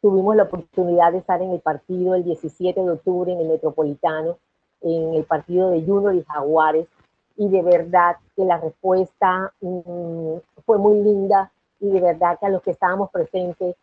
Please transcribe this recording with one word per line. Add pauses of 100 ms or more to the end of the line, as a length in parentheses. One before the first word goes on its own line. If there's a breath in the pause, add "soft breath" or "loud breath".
Tuvimos
la
oportunidad
de
estar
en
el
partido
el
diecisiete
de
octubre
en
el
Metropolitano, (440)
en
el
partido
de
Junior
y
Jaguares, (500)
y
de
verdad (200)
que
la
respuesta,
mm, (280)
fue
muy
linda, (280)
y
de
verdad
que
a
los
que
estábamos
presentes